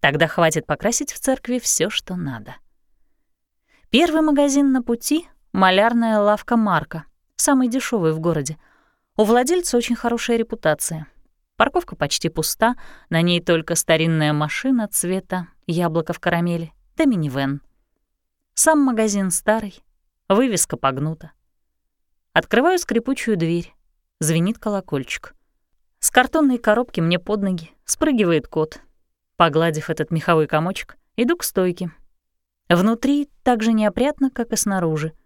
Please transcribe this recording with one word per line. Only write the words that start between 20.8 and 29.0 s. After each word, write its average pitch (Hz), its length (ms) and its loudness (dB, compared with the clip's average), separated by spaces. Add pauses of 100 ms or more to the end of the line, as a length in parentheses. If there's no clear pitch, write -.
Открываю 277 460 2
скрипучую 233 580 -2
дверь, 170 380 -2 (440)
звенит 165 400 0
колокольчик. - 760 -6 (680)
С - 100 0
картонной 254 480 2
коробки 220 420 0
мне 170 180 0
под 202 240 -4
ноги 185 280 -4 (140)
спрыгивает 214 640 0
кот. 156 320 -6 (560)